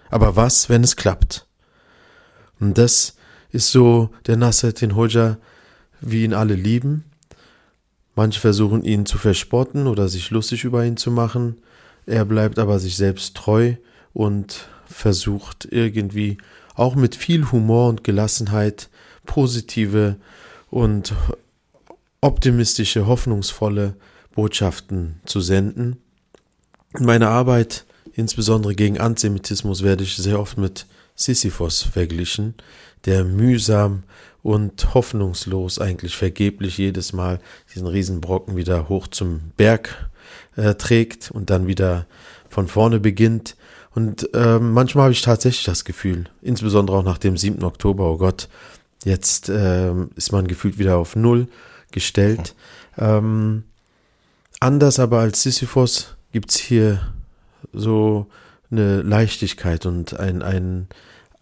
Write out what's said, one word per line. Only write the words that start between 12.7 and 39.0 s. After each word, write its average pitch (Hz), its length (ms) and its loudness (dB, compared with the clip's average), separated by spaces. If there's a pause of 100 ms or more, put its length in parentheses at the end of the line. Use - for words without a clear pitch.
sich 90 160 -6
selbst 98 400 -2
treu 117 400 2 (380)
und 101 560 -4 (160)
versucht - 840 -4
irgendwie 104 680 -2 (380)
auch 127 200 0
mit 127 200 2
viel 156 360 0
Humor 117 380 4
und 113 140 -4
Gelassenheit 104 840 -2 (360)
positive 107 920 0 (520)
und 107 440 0 (1120)
optimistische, 117 800 2
hoffnungsvolle 104 880 -2 (380)
Botschaften 92 920 -4
zu - 160 -4
senden. 101 560 -2 (1000)
In 131 80 0
meiner 113 240 6
Arbeit, 120 560 2 (280)
insbesondere 110 600 0
gegen 101 260 2
Antisemitismus, 101 840 -2
werde 98 200 2
ich 92 120 -6
sehr 101 240 -2
oft 101 180 -8
mit 95 300 -6 (280)
Sisyphos - 680 -2
verglichen, 90 720 -4 (500)
der 95 180 2
mühsam 104 800 2 (380)
und 104 540 0
hoffnungslos, 95 840 -2
eigentlich 90 380 -6
vergeblich 101 640 -2
jedes 95 340 -4
Mal 90 260 -4 (340)
diesen 90 140 -6
Riesenbrocken 92 680 -4
wieder 85 340 -2
hoch 95 180 -4